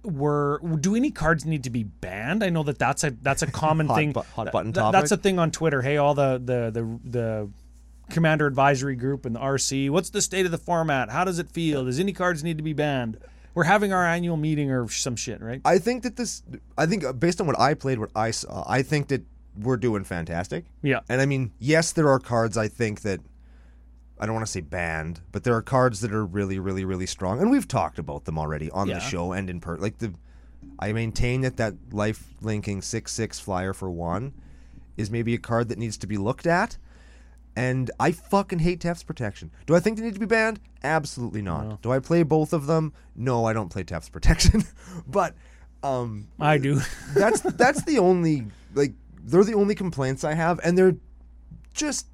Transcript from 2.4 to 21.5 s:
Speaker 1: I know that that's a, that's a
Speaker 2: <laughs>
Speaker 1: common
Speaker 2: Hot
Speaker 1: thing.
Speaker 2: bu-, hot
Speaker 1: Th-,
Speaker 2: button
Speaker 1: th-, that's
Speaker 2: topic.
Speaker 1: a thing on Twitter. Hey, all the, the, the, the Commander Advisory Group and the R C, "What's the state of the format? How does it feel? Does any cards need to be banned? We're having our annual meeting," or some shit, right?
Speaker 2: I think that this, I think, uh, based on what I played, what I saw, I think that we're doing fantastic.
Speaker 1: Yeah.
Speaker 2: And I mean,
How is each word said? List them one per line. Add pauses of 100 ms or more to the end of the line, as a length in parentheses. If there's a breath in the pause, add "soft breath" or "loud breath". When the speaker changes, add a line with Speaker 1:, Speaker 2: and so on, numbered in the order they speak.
Speaker 1:
I
know
that
that's
a,
that's
a
Speaker 2:
<laughs>
Speaker 1:
common
Speaker 2:
Hot
Speaker 1:
thing.
Speaker 2:
bu-,
hot
Speaker 1:
Th-,
Speaker 2:
button
Speaker 1:
th-,
that's
Speaker 2:
topic.
Speaker 1:
a
thing
on
Twitter.
Hey,
all
the,
the,
the, (100)
the (600)
Commander
Advisory
Group
and
the
R
C,
"What's
the
state
of
the
format?
How
does
it
feel?
Does
any
cards
need
to
be
banned? (380 soft breath)
We're
having
our
annual
meeting,"
or
some
shit,
right?
Speaker 2:
I
think
that
this, (360)
I
think,
uh,
based
on
what
I
played,
what
I
saw,
I
think
that (360)
we're
doing
fantastic. (160)
Speaker 1:
Yeah.
Speaker 2:
And
I
mean,